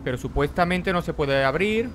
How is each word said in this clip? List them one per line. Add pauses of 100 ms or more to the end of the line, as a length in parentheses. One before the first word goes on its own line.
Pero
supuestamente
no
se
puede
abrir.